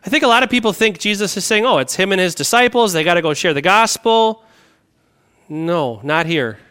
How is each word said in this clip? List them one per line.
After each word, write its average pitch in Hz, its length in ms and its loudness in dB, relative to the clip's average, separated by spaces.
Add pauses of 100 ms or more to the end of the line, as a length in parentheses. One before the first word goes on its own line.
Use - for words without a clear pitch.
I 196 60 -10
think 277 140 0
a 269 40 4
lot 233 140 4
of 254 80 -2
people 233 220 0
think 208 280 -2
Jesus 202 360 -4
is 190 80 -6
saying, 220 220 0
"Oh, 220 140 2
it's - 180 -4
him 190 160 0
and 185 80 0
his 180 120 0
disciples. 233 600 0
They 156 100 0
gotta 175 180 2
go 156 120 0
share 165 200 -2
the 139 80 -2
gospel." 220 800 2 (1040)
No, 156 520 -4
not 156 260 -2
here. 131 320 -4 (120)